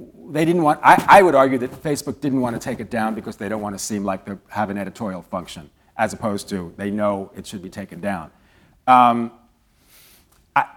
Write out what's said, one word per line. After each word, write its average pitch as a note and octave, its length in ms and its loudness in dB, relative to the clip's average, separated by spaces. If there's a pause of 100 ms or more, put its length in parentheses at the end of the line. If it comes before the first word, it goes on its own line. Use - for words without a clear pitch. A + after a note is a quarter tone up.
(300)
they D#3 140 0
didn't E3+ 180 2
want, D3+ 200 2
I, E3 260 6
I F#3+ 140 10
would E3+ 120 4
argue C3+ 240 4
that B2+ 120 -6 (120)
Facebook C#3+ 380 -6
didn't C3+ 200 -2
want A#2+ 140 -4
to A2+ 60 -8
take B2 180 -8
it G#2+ 100 -12
down A2 280 -4
because G#2+ 200 -12
they G2+ 120 -8
don't G#2+ 140 -4
want G2+ 120 -6
to F#2+ 60 -10
seem G2+ 240 -6
like F#2+ 200 -6
they G2+ 120 -10 (120)
have G#2 220 -4
an G2+ 80 -6
editorial F#2+ 440 -8
function, F2 480 -12 (260)
as G#2+ 160 -2
opposed G#2 380 -6
to F2+ 260 -8
they G2+ 160 -6
know G2+ 420 -4
it F#2+ 120 -16
should G2 160 -14
be F#2 80 -14
taken F#2 300 -14
down. F2+ 300 -8 (560)
Um, A#2+ 460 6 (1200)
I, C#3 120 2 (100)